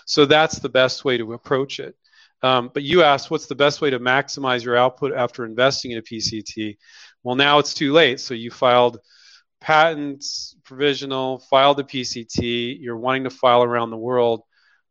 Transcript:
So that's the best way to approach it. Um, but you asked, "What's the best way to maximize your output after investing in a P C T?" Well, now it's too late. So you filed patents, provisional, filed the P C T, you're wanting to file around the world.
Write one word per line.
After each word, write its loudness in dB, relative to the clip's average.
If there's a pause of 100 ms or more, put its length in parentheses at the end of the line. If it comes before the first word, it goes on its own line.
So 2
that's 2
the -6
best 0
way 0
to -8
approach -4
it. -16 (460)
Um, 0
but -6
you 4
asked, 2
"What's -6
the -2
best 0
way 0
to -2
maximize -2
your -2
output 0
after -6
investing -2
in -8
a -10
P -10
C -8
T?" -10 (460)
Well, -4
now 4
it's 0
too -2
late. 4
So -10
you -10
filed 2 (600)
patents, 0
provisional, -4 (100)
filed 4
the -6
P -6
C -10
T, -4
you're -10
wanting -2
to -6
file 4
around -2
the -10
world. 0 (480)